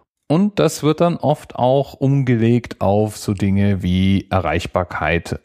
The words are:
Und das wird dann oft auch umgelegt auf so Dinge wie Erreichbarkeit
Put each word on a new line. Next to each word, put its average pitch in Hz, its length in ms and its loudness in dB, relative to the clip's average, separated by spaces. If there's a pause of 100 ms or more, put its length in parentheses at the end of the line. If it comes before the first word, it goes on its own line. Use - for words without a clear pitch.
(280)
Und 196 300 0
das 156 240 0
wird 156 180 0
dann 170 160 2
oft - 380 -4
auch 131 400 0
umgelegt 123 880 0
auf 104 340 0
so - 160 -4
Dinge 98 500 0
wie 92 460 2
Erreichbarkeit 85 1160 -2